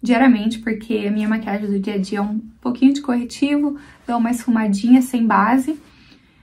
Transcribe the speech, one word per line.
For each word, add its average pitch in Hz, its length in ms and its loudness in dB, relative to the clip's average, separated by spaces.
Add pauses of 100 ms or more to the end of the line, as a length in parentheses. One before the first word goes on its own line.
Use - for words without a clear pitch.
diariamente, 233 580 2
porque 214 460 -4
a 202 40 -2
minha 214 180 -2
maquiagem 214 400 -4
do 202 100 -2
dia 208 160 -4
a 202 40 -2
dia 202 220 -4
é - 20 -2
um 214 180 -4 (200)
pouquinho 262 340 2
de 285 80 -6
corretivo, 285 760 -2 (300)
dou 240 100 -4
uma 226 140 0
esfumadinha 226 720 2
sem 233 240 -2
base 240 520 2 (640)